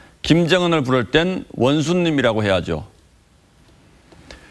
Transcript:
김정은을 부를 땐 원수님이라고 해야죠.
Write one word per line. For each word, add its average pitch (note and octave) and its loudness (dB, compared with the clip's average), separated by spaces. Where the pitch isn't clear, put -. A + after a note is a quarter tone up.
김정은을 E3+ 2
부를 B2+ -2
땐 F3+ 0
원수님이라고 C#3+ 0
해야죠. E2+ -2